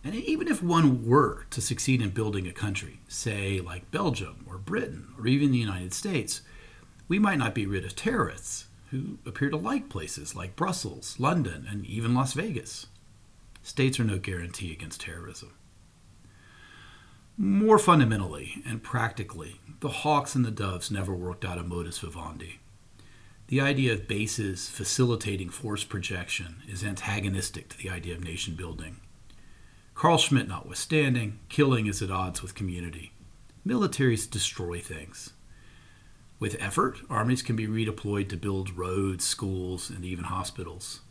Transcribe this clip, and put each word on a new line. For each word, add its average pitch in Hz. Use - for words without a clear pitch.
And 202
even 311
if 277
one 151
were 127
to 120
succeed 123
in 101
building 98
a 87
country, 98
say, 98
like 85
Belgium 123
or 92
Britain -
or 110
even 139
the 123
United 92
States, -
we 185
might 196
not 110
be 101
rid 95
of -
terrorists, -
who 135
appear 139
to 151
like 220
places -
like 92
Brussels, 165
London, 123
and 104
even 113
Las 131
Vegas. 165
States 131
are 120
no 98
guarantee 87
against 80
terrorism. -
More 208
fundamentally 107
and 110
practically, 110
the 147
hawks 143
and 123
the 113
doves 95
never 95
worked 90
out 90
a 85
modus 85
vivendi. 80
The 131
idea 135
of 95
bases 101
facilitating 107
force 104
projection 87
is 98
antagonistic 98
to -
the 95
idea 87
of 87
nation 85
building. 82
Carl 165
Schmitt 110
notwithstanding, 120
killing 127
is 101
at 95
odds 92
with 92
community. 87
Militaries 160
destroy 87
things. -
With -
effort, -
armies 120
can 117
be 110
redeployed 104
to 95
build 95
roads, 92
schools, 92
and 90
even 90
hospitals. 90